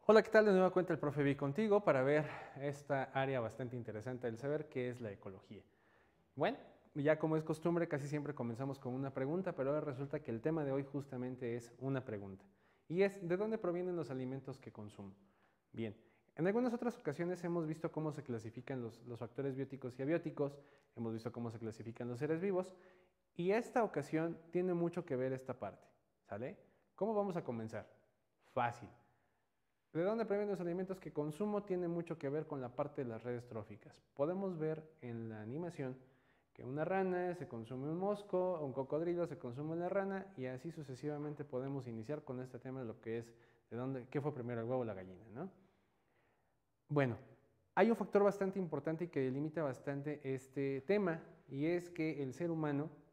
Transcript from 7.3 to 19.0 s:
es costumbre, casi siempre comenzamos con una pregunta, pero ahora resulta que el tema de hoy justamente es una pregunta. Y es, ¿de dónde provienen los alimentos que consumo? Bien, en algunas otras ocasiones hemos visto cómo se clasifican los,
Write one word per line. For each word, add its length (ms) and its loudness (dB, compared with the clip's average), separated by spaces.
es 80 0
costumbre, 440 2
casi 200 -2
siempre 260 -4
comenzamos 440 -4
con 160 -4
una 180 -4
pregunta, 420 0
pero 140 0
ahora 140 2
resulta 380 -4
que 100 -8
el 100 -2
tema 240 2
de 80 2
hoy 100 2
justamente 760 -4
es 220 -10
una 280 0
pregunta. 360 -8
Y 140 4
es, 260 2
¿de 80 4
dónde 220 0
provienen 380 0
los 140 -2
alimentos 480 -4
que 140 -14
consumo? 420 -12
Bien, 220 -4
en 100 2
algunas 260 2
otras 240 -2
ocasiones 480 -2
hemos 220 0
visto 260 -4
cómo 180 -2
se 120 -8
clasifican 580 -6
los, 240 -8